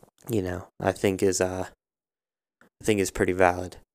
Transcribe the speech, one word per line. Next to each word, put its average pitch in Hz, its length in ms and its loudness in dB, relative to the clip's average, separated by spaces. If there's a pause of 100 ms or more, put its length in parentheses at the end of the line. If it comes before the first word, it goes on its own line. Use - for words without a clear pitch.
(280)
you 107 140 -2
know, 92 280 -6 (100)
I 98 120 0
think 95 300 0
is, 95 180 2
uh, 92 280 -2 (1120)
I - 20 -16
think 107 160 2
is 92 120 0
pretty 92 220 0
valid. 90 440 2 (180)